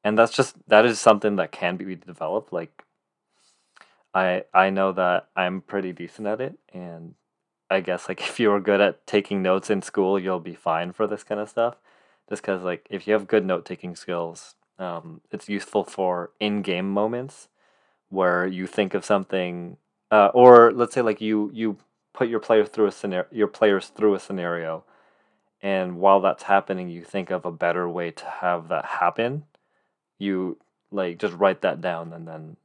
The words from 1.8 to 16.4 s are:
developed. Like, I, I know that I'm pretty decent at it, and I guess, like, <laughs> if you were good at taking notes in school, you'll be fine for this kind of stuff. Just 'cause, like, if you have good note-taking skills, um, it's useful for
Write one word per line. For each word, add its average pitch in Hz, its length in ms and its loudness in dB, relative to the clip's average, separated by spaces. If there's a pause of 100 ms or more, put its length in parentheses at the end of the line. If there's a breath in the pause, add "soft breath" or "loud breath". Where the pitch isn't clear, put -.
developed. 90 580 -8
Like, - 300 -10 (1300 soft breath)
I, 92 300 0 (100)
I 95 180 4
know 95 200 0
that 90 460 0
I'm 92 240 -4
pretty 92 320 -8
decent 87 340 -14
at 110 140 -6
it, - 180 -10 (160)
and 85 400 -16 (560)
I 113 80 0
guess, 90 300 -6
like, 92 120 -10
<laughs> - 80 -8
if - 120 -10
you 107 100 4
were 101 80 2
good 101 220 2
at 98 260 0
taking 101 360 -2
notes 95 280 0
in 98 120 -2
school, 98 360 0
you'll 92 220 -4
be 85 160 -16
fine 85 340 -4
for 107 160 -4
this 101 160 -8
kind 104 180 -6
of 107 80 -8
stuff. 117 280 -2 (520 soft breath)
Just 104 140 -10
'cause, 92 200 -6
like, 90 260 -8
if 95 180 -10
you 104 60 0
have 104 140 0
good 107 180 0
note-taking 90 500 -8
skills, 85 600 -10 (240)
um, 85 420 -12 (100)
it's - 180 -14
useful 101 360 -4
for 90 460 -4 (100)